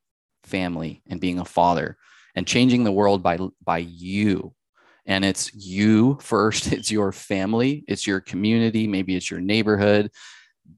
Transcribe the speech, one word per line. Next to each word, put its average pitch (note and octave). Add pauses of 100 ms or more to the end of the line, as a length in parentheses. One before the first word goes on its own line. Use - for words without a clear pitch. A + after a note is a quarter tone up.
(440)
family E2+
and F2+
being F2+
a F2
father E2+ (380)
and F#2
changing B2
the G#2+
world G2+
by, F2 (260)
by E2+
you. F2+ (520)
And F#2+
it's -
you G#2+
first, G#2+
<laughs> B2
it's B2+
your G#2
family, A2+
it's -
your G2
community, A2
maybe F#2+
it's -
your F2+
neighborhood, G#2 (680)